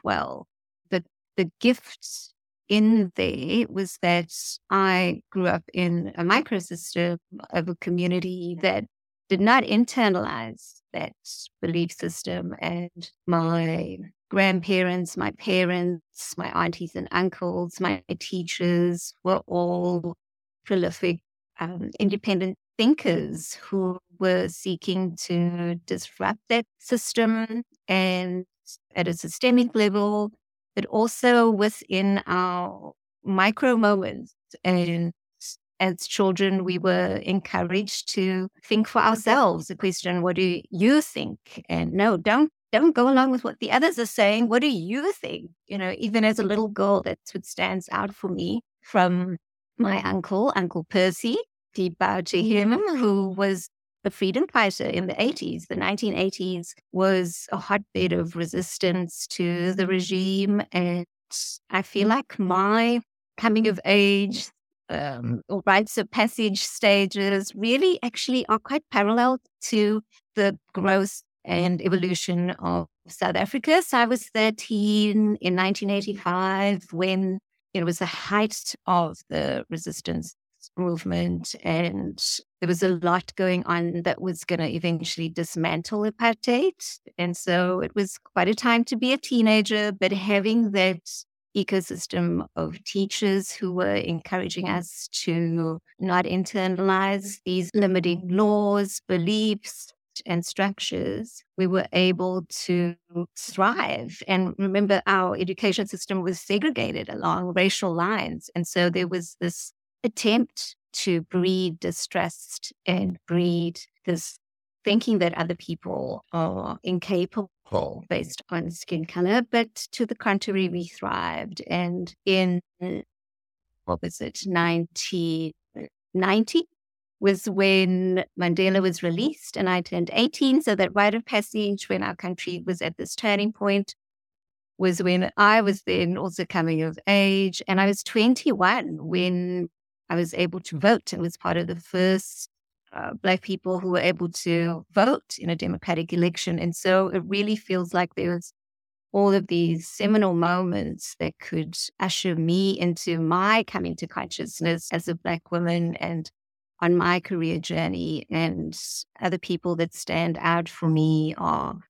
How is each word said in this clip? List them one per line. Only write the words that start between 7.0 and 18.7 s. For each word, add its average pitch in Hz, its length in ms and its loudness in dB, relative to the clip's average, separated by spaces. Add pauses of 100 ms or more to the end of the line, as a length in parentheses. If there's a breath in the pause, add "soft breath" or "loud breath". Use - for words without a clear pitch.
of 170 180 -2
a 175 60 -4
community 180 880 -2
that 185 220 0 (440)
did 185 120 0
not 233 240 6
internalize 208 1160 0 (140)
that - 180 -8 (480)
belief 170 320 -2
system. 175 680 -8
And 175 500 -6 (160)
my 165 720 0 (320)
grandparents, 185 880 2
my 104 140 -4
parents, 180 1080 -2
my 180 200 -6
aunties 170 380 -2
and 180 160 -8
uncles, 175 680 -2
my 104 220 -2 (160)
teachers 175 920 0 (100)